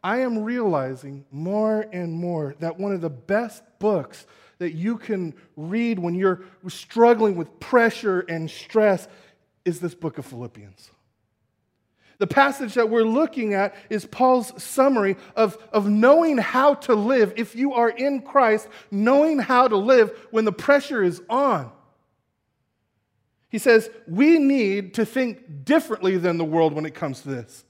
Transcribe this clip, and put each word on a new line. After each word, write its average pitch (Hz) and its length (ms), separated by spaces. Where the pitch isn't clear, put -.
I 208 160
am 240 200
realizing 143 920
more 214 640
and 180 200
more 165 460
that 165 200
one 202 120
of 185 100
the 165 80
best 202 540
books 196 460
that 170 160
you 202 240
can 185 360
read 208 440
when 175 160
you're 185 280
struggling 220 680
with 165 240
pressure 220 640
and 165 280
stress 214 580
is 175 160
this 170 140
book 160 240
of 135 80
Philippians. 110 680
The 190 60
passage 269 480
that 233 120
we're 226 140
looking 226 540
at 196 180
is 214 160
Paul's 254 480
summary 262 540
of, 220 220
of 208 160
knowing 277 480
how 262 380
to 262 180
live, 214 420
if 226 200
you 262 180
are 233 160
in 262 320
Christ, 220 460
knowing 277 480
how 254 280
to 220 80
live 220 360
when 220 160
the 214 60
pressure 277 500
is 180 180
on. 220 400
He 226 80
says, 226 320
we 277 300
need 208 560
to 226 100
think 208 640
differently 214 520
than 170 200
the 165 80
world 160 280
when 156 120
it 156 80
comes 139 300
to 143 60
this. 120 400